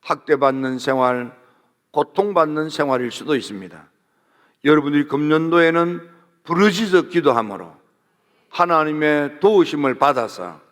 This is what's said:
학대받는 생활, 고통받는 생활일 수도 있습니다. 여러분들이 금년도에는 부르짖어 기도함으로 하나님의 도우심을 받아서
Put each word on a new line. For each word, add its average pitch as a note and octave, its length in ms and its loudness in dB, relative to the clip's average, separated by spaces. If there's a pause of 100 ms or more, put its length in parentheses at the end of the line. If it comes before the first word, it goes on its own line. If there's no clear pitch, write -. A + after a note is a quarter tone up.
학대받는 C3+ 760 -2
생활, B2 540 -2 (580)
고통받는 D#3 760 -2
생활일 C3 420 -2
수도 C3+ 240 -4
있습니다. F#2 520 -10 (760)
여러분들이 D3 420 2
금년도에는 E3 1000 0 (340)
부르짖어 F#3 600 2
기도함으로 A2 720 -2 (760)
하나님의 D3+ 880 0
도우심을 D#3 560 2
받아서 G#2 640 -2 (120)